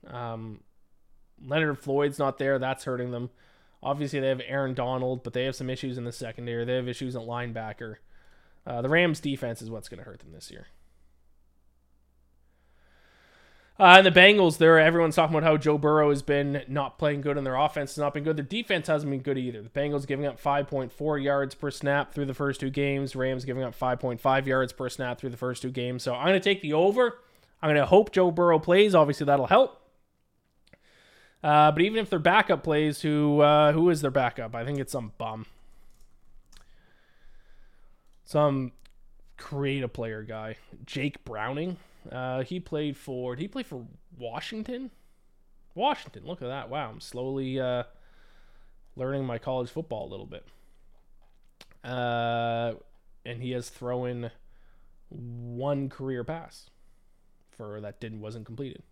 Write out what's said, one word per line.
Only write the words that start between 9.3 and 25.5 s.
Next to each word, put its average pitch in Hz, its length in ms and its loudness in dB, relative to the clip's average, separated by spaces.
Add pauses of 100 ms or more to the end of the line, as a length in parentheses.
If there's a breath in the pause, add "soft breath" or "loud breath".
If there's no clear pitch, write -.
is 110 80 -14
what's 113 220 -14
gonna 87 140 -16
hurt - 160 -20
them 78 120 -20
this 80 180 -20
year. - 180 -20 (3000 soft breath)
Uh, 185 200 12
and 190 80 10
the 185 40 6
Bengals, 180 460 8
they're, 160 240 8
everyone's 165 360 4
talking 160 200 2
about 151 100 2
how 156 120 4
Joe 151 180 2
Burrow 151 320 4
has 143 140 2
been 143 440 -2
not 135 320 -6
playing 147 220 0
good 143 160 -2
and 139 100 -4
their 127 100 -2
offense 147 340 -2
has - 80 -12
not 143 160 -2
been 147 100 -6
good. 156 140 0
Their 147 40 -6
defense 196 440 -4
hasn't 147 240 -2
been 135 100 -4
good 135 160 -4
either. 123 240 -6
The 113 80 -16
Bengals 143 380 -4
giving 143 180 -4
up 131 160 -6
five 143 260 -2
point 131 240 -6
four 147 280 -4
yards 139 360 -2
per 143 160 -6
snap 139 440 -2
through 143 100 -4
the 135 80 -6
first 139 260 -4
two 135 120 -4
games. 139 440 -2
Rams 131 300 -4
giving 131 180 -6
up 120 120 -8
five 127 260 -2
point 123 180 -4
five 135 300 0
yards 131 240 0
per 127 160 -8
snap 123 320 -8
through 135 80 -8
the 120 80 -10
first 127 240 -6